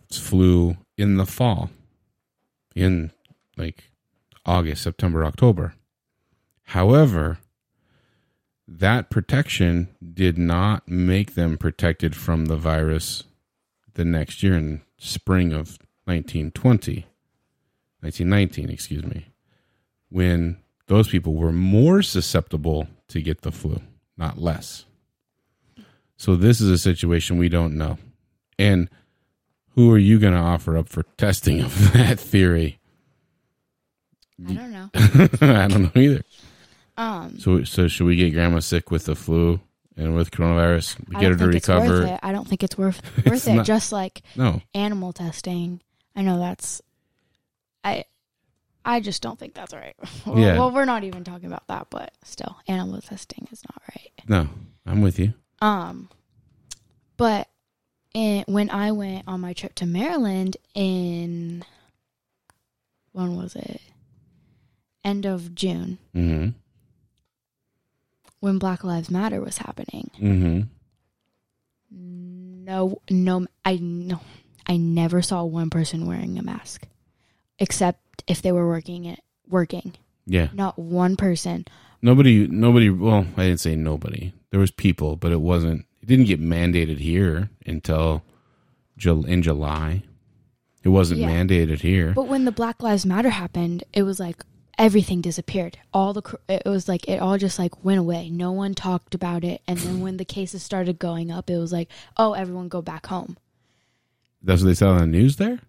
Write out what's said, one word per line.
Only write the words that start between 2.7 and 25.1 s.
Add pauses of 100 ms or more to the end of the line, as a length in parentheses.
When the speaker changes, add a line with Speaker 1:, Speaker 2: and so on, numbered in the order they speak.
Speaker 1:
in, (440)
like, (600)
August,
September,
October. (920)
However, (1300)
that
protection (240)
did
not
make
them
protected
from
the
virus (720)
the
next
year
in (160)
spring
of (280)
nineteen
twenty, (960)
nineteen
nineteen,
excuse
me, (840)
when (300)
those
people
were
more
susceptible (200)
to
get
the
flu, (360)
not
less. (1300)